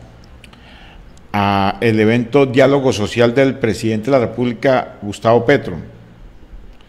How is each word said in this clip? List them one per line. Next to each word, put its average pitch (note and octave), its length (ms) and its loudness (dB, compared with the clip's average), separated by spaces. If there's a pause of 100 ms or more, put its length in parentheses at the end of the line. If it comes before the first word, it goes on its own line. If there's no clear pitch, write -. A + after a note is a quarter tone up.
(1300)
a G2+ 480 0
el A2 180 2
evento A#2+ 460 2
Diálogo C3 480 2
Social A2+ 420 0
del C3+ 240 0
presidente A2 500 -2
de C#3 80 4
la A#2 100 2
República, B2 720 -4
Gustavo A2+ 420 0
Petro. A#2+ 320 0 (1120)